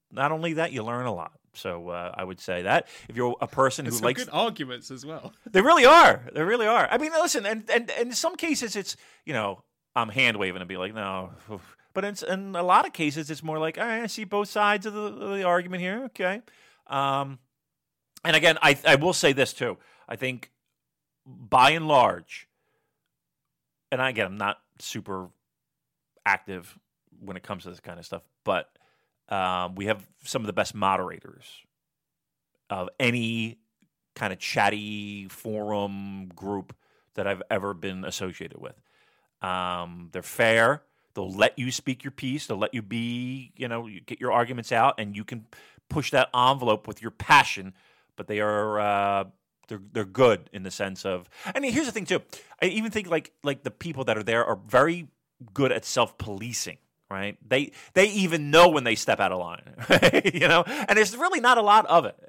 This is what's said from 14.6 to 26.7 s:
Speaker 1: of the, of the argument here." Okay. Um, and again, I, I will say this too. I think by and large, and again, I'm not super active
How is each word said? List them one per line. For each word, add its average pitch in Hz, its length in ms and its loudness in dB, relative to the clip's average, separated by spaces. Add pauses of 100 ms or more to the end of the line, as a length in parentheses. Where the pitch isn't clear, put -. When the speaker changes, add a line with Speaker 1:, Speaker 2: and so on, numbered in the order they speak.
Speaker 1:
of 214 80 -8
the, 208 80 -8
of 202 340 -8
the 196 80 -6
argument 180 380 0
here." 202 240 -6
Okay. 196 360 -4 (460)
Um, 139 500 -2 (840)
and 165 100 4
again, 156 280 6
I, 147 220 6
I 147 120 8
will 160 160 2
say 151 200 4
this 131 200 2
too. 117 260 -6 (300)
I 113 80 -10
think 127 340 -8 (720)
by 131 460 4
and 160 160 -2
large, 113 600 2 (1400)
and 127 80 -2
again, 123 260 0
I'm 95 120 -10
not 101 200 -2 (220)
super 95 480 -12 (1000)
active 95 520 -4 (420)